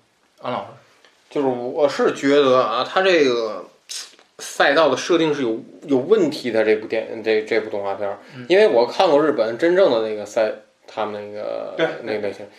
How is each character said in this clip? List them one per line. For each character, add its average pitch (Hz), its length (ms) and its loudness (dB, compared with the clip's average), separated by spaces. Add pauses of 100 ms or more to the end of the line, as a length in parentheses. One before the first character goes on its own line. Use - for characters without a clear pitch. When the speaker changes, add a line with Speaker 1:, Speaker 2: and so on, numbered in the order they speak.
(420)
Speaker 1:
安 123 100 -6
老 107 80 -4
师。 98 60 -10 (640)
Speaker 2:
就 151 100 -4
是 139 60 0
我 131 420 0
是 226 260 0
觉 139 220 2
得 131 260 6
啊， 117 260 -2
他 190 140 2
这 175 220 4
个 110 420 -2 (720)
赛 - 360 0
道 156 140 4
的 127 80 0
设 170 220 2
定 160 160 2
是 139 80 -4
有， 117 200 -2 (240)
有 139 120 2
问 175 320 2
题 - 200 -6
的， 107 140 2
这 107 120 4
部 110 100 -6
电-， 110 380 -6
这， 110 180 2
这 110 180 -2
部 107 80 -6
动 104 140 -6
画 98 120 -6
片 101 140 -6
儿。 101 100 -8 (180)
Speaker 1:
嗯。 123 120 -16
Speaker 2:
因 180 100 4
为 214 100 6
我 180 180 2
看 175 240 2
过 147 120 4
日 156 100 2
本 113 260 -2
真 170 160 2
正 180 160 4
的 113 180 0
那 107 60 -6
个 104 100 -8
赛， 107 280 -2 (340)
他 107 200 -6
们 104 260 -10
那 - 0 -
个， 107 440 -10
Speaker 3:
对。 160 100 -2 (160)
Speaker 2:
那 110 100 -6
个 107 80 -2
类 101 120 -4
型， 101 140 -16 (120)